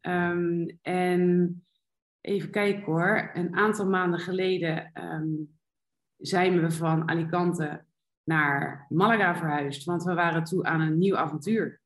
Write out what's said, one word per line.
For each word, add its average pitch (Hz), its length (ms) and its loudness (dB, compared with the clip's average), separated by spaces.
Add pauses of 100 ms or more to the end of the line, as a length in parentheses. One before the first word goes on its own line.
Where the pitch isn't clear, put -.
Ehm, 175 680 -2 (140)
en 180 800 2 (560)
even 175 300 -4
kijken 202 340 0
hoor, 170 480 2
een 175 240 -4
aantal 208 320 2
maanden 180 320 0
geleden, 180 720 -2
ehm, 160 360 -8 (880)
zijn 180 440 2
we 165 100 2
van 160 380 0
Alicante 165 760 -2 (400)
naar 147 640 0
Malaga 190 480 2
verhuisd, 147 480 -4
want 170 180 -2
we 180 120 -2
waren 165 300 0
toe 180 200 -2
aan 160 160 0
een 160 180 2
nieuw 190 180 4
avontuur. 156 680 -2